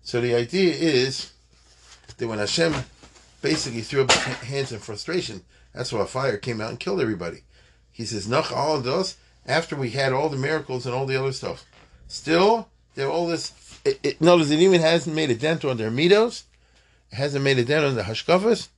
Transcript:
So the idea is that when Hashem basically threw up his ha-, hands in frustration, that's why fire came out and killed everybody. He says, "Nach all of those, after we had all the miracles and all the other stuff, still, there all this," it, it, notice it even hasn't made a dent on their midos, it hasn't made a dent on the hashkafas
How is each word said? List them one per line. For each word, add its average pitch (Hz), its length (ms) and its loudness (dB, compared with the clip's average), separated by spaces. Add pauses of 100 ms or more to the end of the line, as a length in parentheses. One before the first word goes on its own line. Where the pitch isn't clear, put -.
So 120 180 -2
the 120 140 0
idea 156 380 2
is 135 580 0 (840)
that 120 100 -6
when 110 120 -6
Hashem 160 340 0 (680)
basically 143 400 -4
threw 135 220 0
up 131 80 4
his - 120 4
ha-, 123 220 -8
hands 135 260 -6
in 107 80 -10
frustration, 120 640 -8 (320)
that's - 180 -8
why 104 140 -2
fire 131 320 -4
came 113 240 -6
out 110 80 -6
and 120 100 -12
killed 185 220 -4
everybody. 90 380 -4 (520)
He 117 140 -12
says, 104 220 -8
"Nach 147 240 0
all 143 240 -2
of 139 80 -4
those, 151 340 -4 (280)
after 156 300 -2
we 131 160 -6
had 135 220 0
all 147 160 0
the 139 80 -6
miracles 135 480 -4
and 123 100 -4
all 135 100 -2
the 131 140 -2
other 135 120 -2
stuff, 92 340 -10 (420)
still, 196 640 2 (260)
there 139 140 -2
all 170 180 -2
this," 165 260 -6 (320)
it, 135 180 0
it, 147 180 -2
notice 165 300 8
it 156 80 4
even 180 220 8
hasn't 160 340 2
made 156 140 0
a 117 60 2
dent 151 300 -2
on 131 120 0
their 110 140 -2
midos, 196 520 4 (680)
it - 40 -16
hasn't 139 280 -2
made 135 160 4
a 120 60 2
dent 147 200 2
on 135 100 0
the 107 80 -2
hashkafas 180 760 0